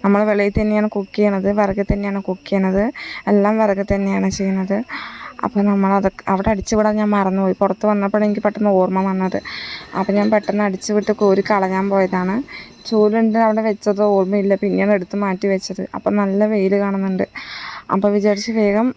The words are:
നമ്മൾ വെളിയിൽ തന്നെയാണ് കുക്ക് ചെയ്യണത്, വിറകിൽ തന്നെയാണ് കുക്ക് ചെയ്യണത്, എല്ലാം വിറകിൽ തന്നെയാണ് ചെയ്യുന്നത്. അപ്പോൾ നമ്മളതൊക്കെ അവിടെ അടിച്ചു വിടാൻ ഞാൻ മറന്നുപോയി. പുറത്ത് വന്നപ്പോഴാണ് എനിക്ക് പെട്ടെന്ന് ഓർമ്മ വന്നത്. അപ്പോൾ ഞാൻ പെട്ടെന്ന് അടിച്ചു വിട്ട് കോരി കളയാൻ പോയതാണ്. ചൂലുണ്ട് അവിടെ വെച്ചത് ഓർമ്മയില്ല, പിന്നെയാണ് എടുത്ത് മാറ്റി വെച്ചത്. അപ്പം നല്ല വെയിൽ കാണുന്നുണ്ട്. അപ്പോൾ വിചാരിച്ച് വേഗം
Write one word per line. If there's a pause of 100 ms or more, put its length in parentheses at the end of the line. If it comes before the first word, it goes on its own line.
നമ്മൾ (100)
വെളിയിൽ
തന്നെയാണ്
കുക്ക്
ചെയ്യണത്, (100)
വിറകിൽ
തന്നെയാണ്
കുക്ക്
ചെയ്യണത്, (480)
എല്ലാം
വിറകിൽ
തന്നെയാണ്
ചെയ്യുന്നത്. (680)
അപ്പോൾ (100)
നമ്മളതൊക്കെ (100)
അവിടെ
അടിച്ചു
വിടാൻ
ഞാൻ
മറന്നുപോയി.
പുറത്ത്
വന്നപ്പോഴാണ്
എനിക്ക്
പെട്ടെന്ന്
ഓർമ്മ
വന്നത്. (600)
അപ്പോൾ
ഞാൻ
പെട്ടെന്ന്
അടിച്ചു
വിട്ട്
കോരി
കളയാൻ
പോയതാണ്. (520)
ചൂലുണ്ട് (100)
അവിടെ
വെച്ചത് (120)
ഓർമ്മയില്ല,
പിന്നെയാണ്
എടുത്ത്
മാറ്റി
വെച്ചത്. (140)
അപ്പം
നല്ല
വെയിൽ (100)
കാണുന്നുണ്ട്. (680)
അപ്പോൾ
വിചാരിച്ച്
വേഗം